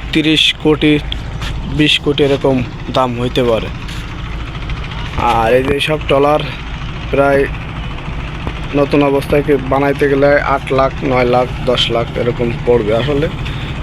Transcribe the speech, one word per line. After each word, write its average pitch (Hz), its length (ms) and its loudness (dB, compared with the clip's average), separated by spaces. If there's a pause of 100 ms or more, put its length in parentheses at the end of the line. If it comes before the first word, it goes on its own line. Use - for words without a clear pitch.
(120)
তিরিশ 156 320 2 (200)
কোটি, 151 300 4 (840)
বিশ 151 220 2
কোটি 147 240 0
এরকম 135 320 2 (380)
দাম 127 160 2 (100)
হইতে 123 240 0
পারে। 113 260 2 (1600)
আর 113 200 2
এই 131 100 6
যে 139 160 0
সব 151 280 -2
ট্রলার 147 340 4 (680)
প্রায় 139 300 4 (1300)
নতুন 143 280 2
অবস্থায় 139 400 2
কি 151 100 2 (160)
বানাইতে 139 400 2
গেলে 143 320 4
আট 139 300 -2
লাখ, 135 200 2 (120)
নয় 127 220 2
লাখ, 123 220 2 (180)
দশ 120 260 0
লাখ 117 260 -2
এরকম 120 340 -2 (140)
পড়বে। 117 320 2
আসলে 143 300 0 (560)